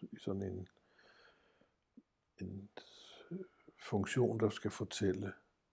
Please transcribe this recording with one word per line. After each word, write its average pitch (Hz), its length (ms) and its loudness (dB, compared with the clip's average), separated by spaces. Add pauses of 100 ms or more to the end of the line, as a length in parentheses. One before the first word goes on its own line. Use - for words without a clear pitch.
i - 180 -12
sådan 98 240 -2
en, 92 260 -4 (1700)
en 98 300 -6 (1080)
funktion, 110 640 4
der 110 100 8
skal - 200 -2
fortælle, - 640 0 (400)